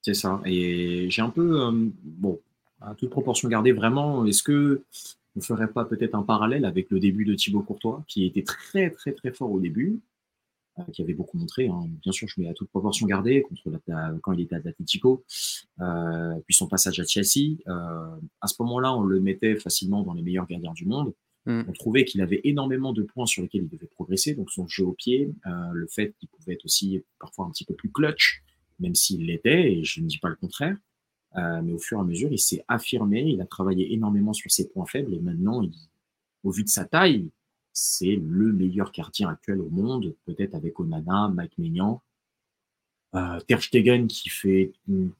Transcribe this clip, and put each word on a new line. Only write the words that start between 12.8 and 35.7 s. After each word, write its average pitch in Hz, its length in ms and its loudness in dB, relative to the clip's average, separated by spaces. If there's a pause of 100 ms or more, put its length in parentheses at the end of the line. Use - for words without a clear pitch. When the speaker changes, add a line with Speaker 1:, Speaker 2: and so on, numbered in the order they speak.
Speaker 1:
gardée 104 360 4
contre - 280 -8
la, 80 180 -6
la, 80 340 -4
quand 95 120 -2
il 87 80 0
était 85 140 -4
à 82 40 -4
l'Atlético, - 640 0 (580)
euh, 85 540 -2 (100)
puis - 80 0
son - 140 4
passage 92 320 0
à 85 60 -2
Chelsea. 139 520 2 (100)
Euh, 82 480 -8 (260)
à 101 60 -4
ce - 120 -4
moment-là, 123 340 0
on 120 80 2
le 95 180 4
mettait 98 360 2
facilement 98 480 0
dans 90 100 -4
les 85 100 -4
meilleurs 90 240 -2
gardiens 85 260 -8
du 85 120 -10
monde. 123 280 0 (320)
Speaker 2:
Mm. 117 220 -2
Speaker 1:
On 92 60 -8
trouvait 127 320 4
qu'il 98 160 -2
avait 92 220 2
énormément 135 480 0
de 107 120 0
points 117 220 -4
sur 92 180 -2
lesquels 92 200 -2
il 156 60 -6
devait 82 180 -16
progresser, 151 460 -2
donc 107 180 -6
son 90 160 -6
jeu 95 160 -2
au 92 100 0
pied, 139 400 0 (120)
euh, 92 60 -6 (220)
le 85 140 -6
fait 107 320 -4
qu'il - 100 -16
pouvait - 240 -12
être 85 120 -12
aussi 95 380 0 (160)
parfois 95 260 -10
un 85 60 -10
petit - 140 -10
peu 98 100 -8
plus - 160 -6
clutch, - 520 2 (360)
même 90 160 -2
s'il 175 300 2
l'était, 120 480 4
et 82 100 0
je - 180 -4
ne - 60 0
dis - 100 -4
pas 87 120 -2
le 80 60 -4
contraire. 147 400 -4 (600)
Euh, 85 260 -2
mais 85 120 -2
au 85 40 -4
fur 107 220 -4
et - 20 0
à - 20 0
mesure, 90 280 0
il 117 80 -2
s'est - 280 0
affirmé, 113 540 0
il 143 180 2
a 92 60 -4
travaillé 92 480 0
énormément 104 400 2
sur - 160 -8
ses - 180 0
points - 200 -6
faibles, 139 260 -4
et 82 60 -4
maintenant, 92 420 0
il, 175 100 -2 (720)